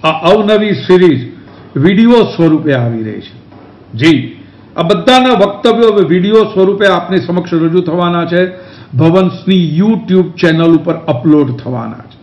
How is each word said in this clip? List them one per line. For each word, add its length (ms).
આ 120
અવનવી 420
સિરીઝ 520
વીડિયો 480
સ્વરૂપે 380
આવી 300
રહી 180
છે. 140
જી, 220
આ 60
બધાના 500
વક્તવ્યો 600
હવે 140
વીડિયો 360
સ્વરૂપે 320
આપની 320
સમક્ષ 360
રજૂ 280
થવાના 440
છે, 160
ભવન્સની 840
YouTube 520
ચેનલ 340
ઉપર 200
અપલોડ 500
થવાના 520
છે. 140